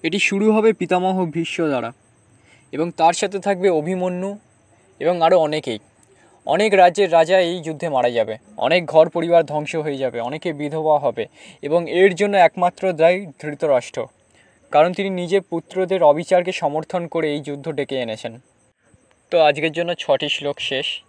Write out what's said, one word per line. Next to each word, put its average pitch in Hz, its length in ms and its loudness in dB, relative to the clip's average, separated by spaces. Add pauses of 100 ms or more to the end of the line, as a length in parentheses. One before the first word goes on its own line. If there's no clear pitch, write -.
এটি 170 140 -4 (100)
শুরু 202 260 0
হবে 220 180 4
পিতামহ 180 440 -2 (180)
ভীষ্ম 165 260 -6 (120)
দ্বারা 117 180 -4 (800)
এবং 156 140 -4 (120)
তার 170 220 4
সাথে 196 260 -4
থাকবে 196 220 0 (120)
অভিমন্যু 180 500 -4 (720)
এবং 170 140 0 (120)
আরও 180 100 6 (100)
অনেকেই। 151 340 -4 (680)
অনেক 202 240 0 (100)
রাজ্যের 180 360 6
রাজা 165 200 4 (140)
এই 180 160 -6
যুদ্ধে 160 220 -6
মারা 123 220 2
যাবে, 110 240 -2 (320)
অনেক 170 200 2
ঘর 160 200 6 (100)
পরিবার 170 340 2
ধ্বংস 151 220 -6 (120)
হয়ে 139 180 -4
যাবে, 120 180 -4
অনেকে 143 320 -6
বিধবা 151 520 -2
হবে 117 200 -2 (380)
এবং 156 180 0 (200)
এর 196 140 6
জন্য 202 220 -2
একমাত্র 180 460 2 (180)
দায়ী 180 180 4 (220)
ধৃতরাষ্ট্র, 143 600 -2 (720)
কারণ 156 200 4
তিনি 196 180 -4 (100)
নিজের 180 300 0
পুত্রদের 180 500 -4 (100)
অবিচারকে 180 420 0
সমর্থন 160 500 -4 (100)
করে 160 220 -2
এই 147 140 -6
যুদ্ধ 143 180 -10 (120)
ডেকে 135 260 -6
এনেছেন। 113 280 -10 (1000)
তো 175 40 0 (120)
আজকের 147 240 0
জন্য 170 180 -4 (120)
ছটি 143 260 -2
শ্লোক 143 280 -6 (120)
শেষ। 139 180 -4 (220)